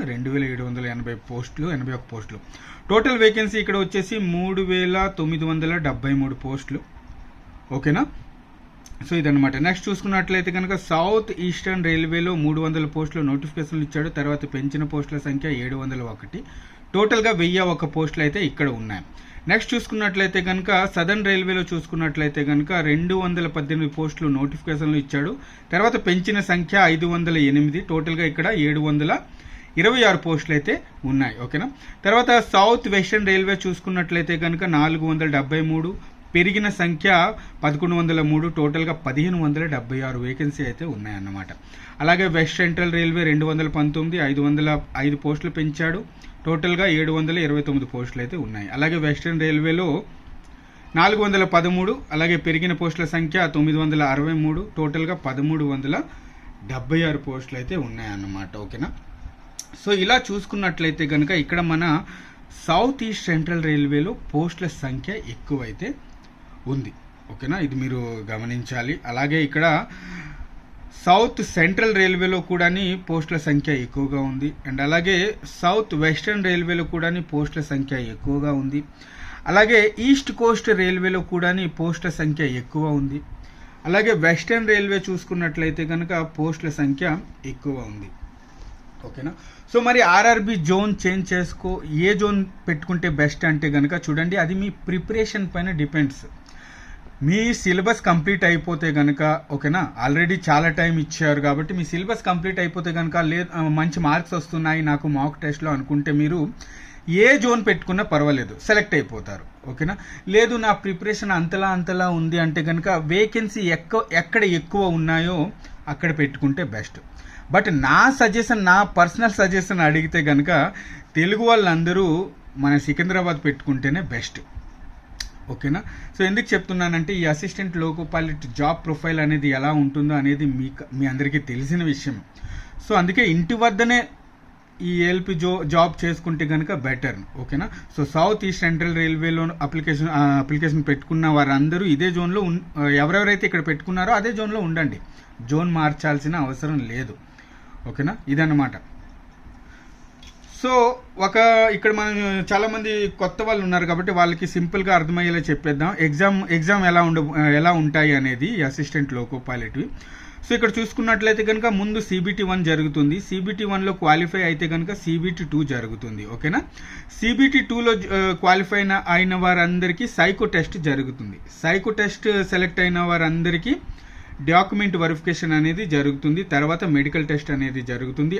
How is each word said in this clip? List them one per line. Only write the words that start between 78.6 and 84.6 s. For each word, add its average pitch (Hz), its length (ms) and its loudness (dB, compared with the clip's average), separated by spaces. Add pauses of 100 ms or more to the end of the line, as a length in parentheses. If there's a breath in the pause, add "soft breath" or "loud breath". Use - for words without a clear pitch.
అలాగే 214 520 6
ఈస్ట్ 262 340 4
కోస్ట్ 233 360 2
రైల్వేలో 185 520 2
కూడాని 180 480 0
పోస్టుల 165 420 -4
సంఖ్య 151 360 -2
ఎక్కువ 127 420 -4
ఉంది. 143 320 -2 (640 loud breath)
అలాగే 214 280 2
వెస్టర్న్ 180 560 2